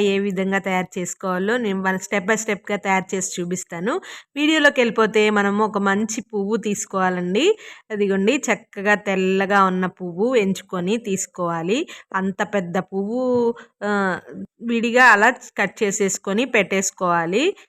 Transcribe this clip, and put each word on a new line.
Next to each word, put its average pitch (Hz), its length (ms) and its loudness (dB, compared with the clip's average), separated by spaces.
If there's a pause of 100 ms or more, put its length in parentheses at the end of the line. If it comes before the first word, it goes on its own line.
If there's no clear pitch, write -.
ఏ 196 160 2
విధంగా 190 400 -2
తయారు 185 320 -2
చేసుకోవాలో 185 680 -4
నేను 202 220 -2
మన 190 180 0
step 202 280 -4
by 214 120 0
స్టెప్‌గా 208 400 -6
తయారు 190 300 -2
చేసి 185 240 -6
చూపిస్తాను. 180 640 -6 (420)
వీడియోలోకి 294 440 2
వెళ్ళిపోతే 220 500 2
మనము 202 340 2
ఒక 214 180 -2
మంచి 202 420 0
పువ్వు 208 380 -2
తీసుకోవాలండి. 190 840 -2 (440)
అదిగోండి, 202 540 2
చక్కగా 208 580 0
తెల్లగా 190 640 2
ఉన్న 185 300 2
పువ్వు 180 420 -4
ఎంచుకొని 190 680 0
తీసుకోవాలి. 180 760 -2 (360)
అంత 190 340 -2
పెద్ద 190 360 -2
పువ్వు, 208 380 -4 (560)
ఆ, 208 100 -4 (760)
విడిగా 233 460 4
అలా 208 180 6 (280)
కట్ 196 220 -4
చేసేసుకొని 196 720 -2
పెట్టేసుకోవాలి. 185 920 0 (260)